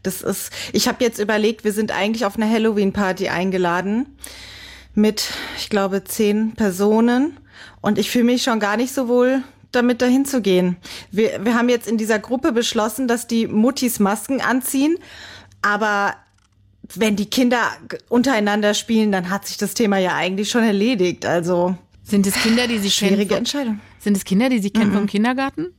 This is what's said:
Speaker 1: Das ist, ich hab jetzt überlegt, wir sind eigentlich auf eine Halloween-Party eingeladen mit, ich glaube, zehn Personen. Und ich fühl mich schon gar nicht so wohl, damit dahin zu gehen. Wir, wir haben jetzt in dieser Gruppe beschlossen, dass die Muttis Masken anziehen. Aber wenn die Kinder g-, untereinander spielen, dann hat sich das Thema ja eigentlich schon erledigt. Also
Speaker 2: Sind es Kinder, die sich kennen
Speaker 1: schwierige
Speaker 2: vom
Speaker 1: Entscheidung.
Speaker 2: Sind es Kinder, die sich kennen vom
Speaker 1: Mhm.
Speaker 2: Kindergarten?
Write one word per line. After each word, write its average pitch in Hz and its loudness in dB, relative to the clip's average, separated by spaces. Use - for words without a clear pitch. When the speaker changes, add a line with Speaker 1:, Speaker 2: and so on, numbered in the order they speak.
Speaker 1:
Das - -6
ist, - -6
ich 220 0
hab 247 -4
jetzt 233 0
überlegt, 214 0
wir 214 0
sind 214 -2
eigentlich 220 -2
auf 202 -4
eine 220 0
Halloween-Party 202 0
eingeladen 185 0
mit, 214 2
ich - -10
glaube, 196 -2
zehn 220 0
Personen. 226 2
Und 208 0
ich 214 -2
fühl 247 2
mich 240 2
schon 226 0
gar 208 0
nicht 254 -2
so 262 -2
wohl, 247 2
damit 247 2
dahin 254 4
zu 269 -2
gehen. 180 2
Wir, 202 0
wir 240 2
haben 240 2
jetzt 240 0
in 220 0
dieser 220 0
Gruppe 254 -2
beschlossen, 233 -2
dass 233 -2
die 226 0
Muttis 240 0
Masken 214 0
anziehen. 269 0
Aber 208 0
wenn 214 2
die 202 -4
Kinder 247 2
g-, - -10
untereinander 214 2
spielen, 220 0
dann 180 -2
hat 196 -4
sich - -10
das 202 -4
Thema 202 2
ja 175 0
eigentlich 190 -2
schon 233 2
erledigt. 202 0
Also 175 0
Speaker 2:
Sind 202 2
es 196 0
Kinder, 226 2
die 226 -2
sich 196 -2
kennen 196 2
Speaker 1:
schwierige 202 2
Speaker 2:
vom - -2
Speaker 1:
Entscheidung. 233 -4
Speaker 2:
Sind 202 0
es 185 -6
Kinder, 226 2
die 247 2
sich 196 -2
kennen 214 2
vom 202 2
Speaker 1:
Mhm. 208 0
Speaker 2:
Kindergarten? 262 -2